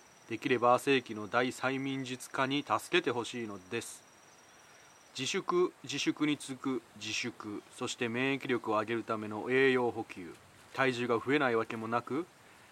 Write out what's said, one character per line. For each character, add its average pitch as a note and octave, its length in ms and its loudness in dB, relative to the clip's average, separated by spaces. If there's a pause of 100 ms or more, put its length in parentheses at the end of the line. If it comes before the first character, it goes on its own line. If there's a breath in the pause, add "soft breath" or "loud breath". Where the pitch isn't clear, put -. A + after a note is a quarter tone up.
(300)
で A2+ 80 -4
き C#3 100 -2
れ B2 100 4
ば、 A#2+ 200 6
世 C3+ 240 4
紀 A2+ 120 -8
の G#2+ 140 -8
大 B2 200 2
催 C3 300 -2
眠 C3+ 260 -4
術 B2 260 -8
家 C3+ 160 0
に C#3 200 0
助 A2 300 2
け F3+ 60 4
て C#3 80 0
ほ A#2 140 0
し A#2+ 200 -6
い - 20 -8
の G2+ 120 -10 (120)
で A#2 120 -4
す。 - 200 -14 (1160 soft breath)
自 B2+ 120 -2
粛、 F3+ 520 2
自 C#3 160 -6
粛 D3+ 280 2
に D3 120 2
次 C3 240 -8
ぐ C3 180 -2 (160)
自 G#2+ 160 -8
粛、 G#2+ 500 -6 (140)
そ B2 120 -6
し - 80 -4
て A#2+ 120 0
免 C3 300 0
疫 B2 80 -8
力 A#2 260 0
を G#2+ 60 4
上 G#2+ 80 0
げ A#2 80 -2
る A2+ 80 -2
た A2 160 -2
め G#2+ 100 -6
の G#2+ 220 -4
栄 C3 220 6
養 B2 180 2
補 A2 140 -4
給、 E2 300 -12 (380)
体 C3 220 2
重 A#2+ 140 -2
が A#2+ 80 4
増 A#2+ 180 0
え D3+ 40 4
な C3+ 120 2
い A#2 60 2
わ A2+ 100 2
け A#2+ 100 -8
も A2 120 -6
な A#2 120 0
く、 D3+ 240 -4 (480 soft breath)